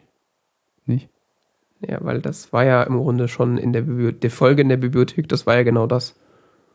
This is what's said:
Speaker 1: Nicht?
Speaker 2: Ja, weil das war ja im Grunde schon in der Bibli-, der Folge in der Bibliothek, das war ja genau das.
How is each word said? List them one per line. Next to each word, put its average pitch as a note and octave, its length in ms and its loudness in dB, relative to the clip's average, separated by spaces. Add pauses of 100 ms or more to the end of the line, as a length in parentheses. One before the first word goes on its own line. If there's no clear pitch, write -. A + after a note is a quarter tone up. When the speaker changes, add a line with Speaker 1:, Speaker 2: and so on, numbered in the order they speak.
(840)
Speaker 1:
Nicht? B2 240 -4 (720)
Speaker 2:
Ja, - 220 -8
weil B2+ 180 -4
das - 320 -10
war A#2+ 120 2
ja B2+ 180 4
im B2+ 160 -2
Grunde B2 300 -2
schon B2 300 -2
in A#2+ 140 -2
der A#2 100 0
Bibli-, A#2+ 300 -2
der A#2+ 180 -2
Folge C#3+ 320 4
in C3+ 60 4
der C3 80 4
Bibliothek, B2+ 520 0
das - 180 -2
war A#2 100 4
ja B2 60 4
genau A#2 240 2
das. A#2+ 320 -4 (560)